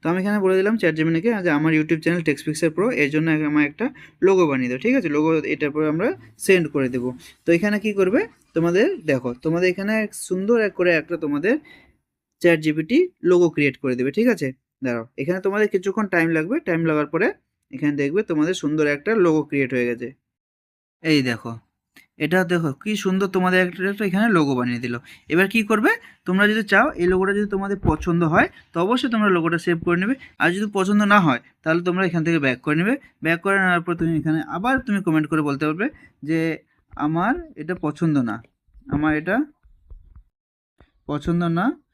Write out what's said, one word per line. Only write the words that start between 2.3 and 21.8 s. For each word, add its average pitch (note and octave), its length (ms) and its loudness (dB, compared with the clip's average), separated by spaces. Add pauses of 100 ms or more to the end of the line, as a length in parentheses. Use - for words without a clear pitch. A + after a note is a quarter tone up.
Fixer D#3 300 0
Pro G3 100 0 (160)
এর D3 120 2
জন্য D#3 200 2
এক-, D#3 160 -2
আমায় D3+ 200 2
একটা G#3 160 -6 (400)
লোগো F#3+ 240 4
বানিয়ে B2+ 200 -2
দাও, C3 140 -4
ঠিক B3 140 2
আছে? F#3 180 -2
লোগো D#3 140 2 (240)
এটার D3 200 -2
পরে D#3 180 0
আমরা F3 160 0 (380)
সেন্ড F#3+ 180 4 (100)
করে C3+ 200 0
দেবো। B2 140 -4 (360)
তো - 120 -4
এখানে G#3 280 0
কী A3 140 0
করবে, G3 220 2 (360)
তোমাদের F3 300 2 (240)
দেখো, B2+ 200 0 (140)
তোমাদের E3+ 280 0
এখানে G3 200 -4 (120)
এক G#3 60 -8 (180)
সুন্দর G3 280 0 (100)
এক F#3 120 -4
করে F3+ 120 2 (100)
একটা D#3+ 140 -8 (100)
তোমাদের D3+ 300 0 (880)
চ্যাট E3+ 220 4
জিপিটি D#3 340 0 (320)
লোগো F3 240 6
ক্রিয়েট C#3+ 280 0
করে B2+ 160 -2
দেবে, B2+ 200 0
ঠিক A#3 160 2
আছে? D3+ 140 -4 (360)
দাঁড়াও, A#2+ 200 -4 (160)
এখানে F3 260 -2
তোমাদের G#3 280 0
কিছুক্ষণ G3 400 -2
টাইম E3 220 2
লাগবে, E3+ 200 -2 (120)
টাইম E3 120 0 (100)
লাগার D3+ 220 0
পরে F3 140 0 (480)
এখানে D3 180 -2 (100)
দেখবে D3+ 180 0 (100)
তোমাদের D#3+ 320 0
সুন্দর D#3 220 0 (120)
একটা D3 140 -6 (140)
লোগো D#3 240 4
ক্রিয়েট C#3 280 -2
হয়ে B2 140 0
গেছে। A#2+ 180 -8 (1000)
এই D3 100 4 (100)
দেখো, A#2 220 -6 (720)